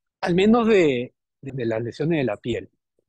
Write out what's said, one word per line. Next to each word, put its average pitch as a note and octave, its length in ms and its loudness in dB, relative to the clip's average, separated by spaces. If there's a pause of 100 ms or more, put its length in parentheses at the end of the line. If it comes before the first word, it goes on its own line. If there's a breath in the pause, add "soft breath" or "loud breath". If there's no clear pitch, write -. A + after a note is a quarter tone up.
(220)
Al F3+ 140 -2
menos G#3+ 320 4
de, D3 460 2 (280)
de, C#3 100 -14
de B2+ 140 -6
las A2+ 160 -4
lesiones D3+ 380 -4
de C#3 60 0
la G#2 120 -4
piel. - 320 -8 (400)